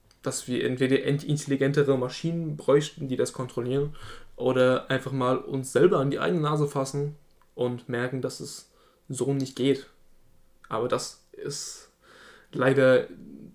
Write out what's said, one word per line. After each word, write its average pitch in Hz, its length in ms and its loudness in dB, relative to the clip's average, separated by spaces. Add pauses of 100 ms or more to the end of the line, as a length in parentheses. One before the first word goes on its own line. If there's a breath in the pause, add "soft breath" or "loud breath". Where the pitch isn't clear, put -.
(240)
dass - 240 -6
wir 123 180 0
entweder 131 380 2
ent-, 143 200 -2
intelligentere 139 760 0
Maschinen 156 600 -4
bräuchten, 147 520 0
die 127 80 -2
das 123 160 0
kontrollieren, 131 600 -4 (420 loud breath)
oder 127 520 2
einfach 131 220 -2
mal 131 260 2
uns 135 340 -6
selber 175 280 6
an 135 120 2
die - 80 -2
eigene 170 220 0
Nase 151 260 0
fassen 143 480 -4 (400)
und 123 340 -4
merken, 123 320 -2
dass 127 180 -6
es - 320 -14 (380 soft breath)
so 131 240 -2
nicht 135 220 -4
geht. 131 320 2 (840)
Aber 113 180 -2
das - 360 -4 (100)
ist - 580 -12 (600 loud breath)
leider 131 540 6 (480)